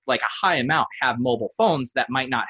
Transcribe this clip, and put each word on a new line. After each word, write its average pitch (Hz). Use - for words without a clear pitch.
like 123
a -
high 180
amount, 139
have 123
mobile 117
phones 156
that 123
might 131
not 120